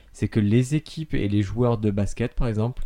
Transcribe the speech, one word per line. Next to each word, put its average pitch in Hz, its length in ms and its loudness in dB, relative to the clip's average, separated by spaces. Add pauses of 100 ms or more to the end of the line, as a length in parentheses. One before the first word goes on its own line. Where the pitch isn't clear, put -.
(140)
C'est - 160 -2
que 113 100 0
les 123 360 4
équipes - 380 -6
et 110 140 2
les 101 160 2
joueurs 113 340 0
de 107 140 0
basket, 104 420 -2
par 123 140 0
exemple, 110 380 -2